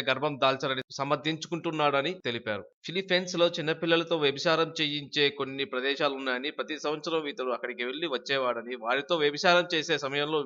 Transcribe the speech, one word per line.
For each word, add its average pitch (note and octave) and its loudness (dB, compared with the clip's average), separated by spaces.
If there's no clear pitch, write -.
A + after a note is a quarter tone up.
గర్భం C3+ 0
దాల్చారని C3+ 2
సమర్థించుకుంటున్నాడని D3+ 0
తెలిపారు. A2+ -4
ఫిలిప్పీన్స్ F#3 -2
లో E3+ 6
చిన్నపిల్లలతో E3 2
వ్యభిచారం D#3 2
చేయించే D3 0
కొన్ని C#3 -4
ప్రదేశాలు C#3 0
ఉన్నాయని, C3 -2
ప్రతి C3 -6
సంవత్సరం D3+ -2
ఇతడు B2+ -2
అక్కడికి B2 -6
వెళ్లి D#3 -4
వచ్చేవాడని, B2 -2
వారితో C3 0
వ్యభిచారం F3 4
చేసే D#3 0
సమయంలో D3 0